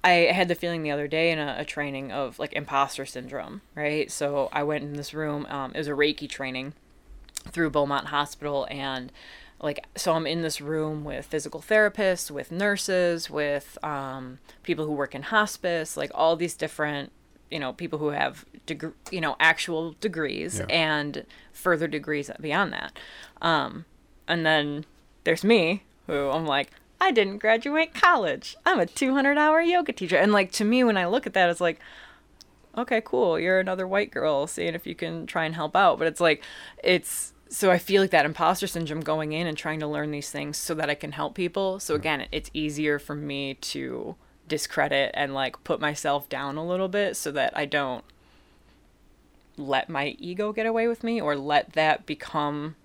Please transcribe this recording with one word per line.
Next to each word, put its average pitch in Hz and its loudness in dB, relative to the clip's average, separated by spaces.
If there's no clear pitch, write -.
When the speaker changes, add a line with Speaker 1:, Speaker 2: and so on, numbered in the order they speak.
Speaker 1:
I 185 8
had 180 2
the 170 2
feeling 170 -4
the 147 -2
other 147 -2
day 160 2
in 156 0
a, 147 -4
a 151 -4
training 139 -6
of, 123 -6
like, 143 -6
imposter 139 -2
syndrome, 135 -10
right? 151 -2
So 143 -2
I 147 0
went 151 -2
in 147 -10
this 143 -10
room, 147 -4
um, 135 -8
it - -6
was 147 -4
a 147 -4
Reiki 147 2
training 131 -8
through 165 0
Beaumont 143 2
Hospital, 143 -2
and, 135 -8
like, 147 -4
so - 0
I'm 160 0
in 165 -2
this 156 -4
room 156 -4
with 135 -8
physical 151 -6
therapists, 208 2
with 143 -8
nurses, 180 0
with, 143 -2
um, 135 -8
people 156 -2
who 151 -2
work 139 -2
in 139 -8
hospice, 180 0
like, 143 -4
all 165 4
these 165 -2
different, 147 -4
you 160 -8
know, 131 -4
people 165 -8
who 151 0
have - -2
deg-, 156 -8
you 180 -4
know, 151 -2
actual 165 2
degrees 160 -4
Speaker 2:
Yeah. - -4
Speaker 1:
and 151 0
further 165 2
degrees 147 -4
beyond 156 0
that. - -10
Um, 160 0
and 165 2
then 151 2
there's 165 2
me, 208 4
who 143 0
I'm 160 0
like, 139 2
"I 381 4
didn't 202 4
graduate 285 2
college. 208 4
I'm - 4
a 175 6
two 262 0
hundred 277 4
hour 311 6
yoga 339 2
teacher." - 0
And, 196 6
like, 196 4
to 214 0
me, 247 4
when 220 4
I 180 2
look 233 0
at 196 -6
that, 180 6
it's 170 -2
like, 165 0
"Okay, 233 2
cool. 196 2
You're 185 4
another 185 -2
white 196 0
girl 151 0
seeing 170 -4
if 175 -8
you 170 -8
can 165 -6
try 165 -2
and 160 -4
help 151 -4
out." 180 6
But 160 0
it's 160 -2
like, 160 4
it's, - 0
so 190 4
I 180 6
feel 196 4
like 190 2
that 151 6
imposter 170 2
syndrome 160 -4
going 156 -2
in 170 -2
and 151 -4
trying 156 -4
to 151 -4
learn 151 -4
these 147 -8
things 147 -6
so - -4
that 151 -2
I 143 2
can 151 -10
help 151 -4
people. 190 -2
So - -2
Speaker 2:
Yeah. 151 2
Speaker 1:
again, 151 -2
it's - -6
easier 151 0
for 147 -10
me 139 -8
to 131 -8
discredit 143 0
and, 139 -2
like, 135 -4
put - -2
myself 147 -2
down 139 -6
a 160 -6
little 185 0
bit 202 -2
so 151 -4
that 135 0
I 151 0
don't 139 -2
let 139 -2
my 147 -2
ego 190 -4
get 220 -2
away 226 2
with 233 -4
me 226 -2
or 147 0
let 143 2
that 156 2
become 147 -4